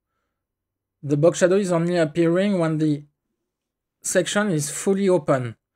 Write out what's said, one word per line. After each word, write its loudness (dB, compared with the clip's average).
The -2
box 2
shadow 2
is -2
only 0
appearing 0
when -2
the -2
section 0
is -2
fully -2
open. 0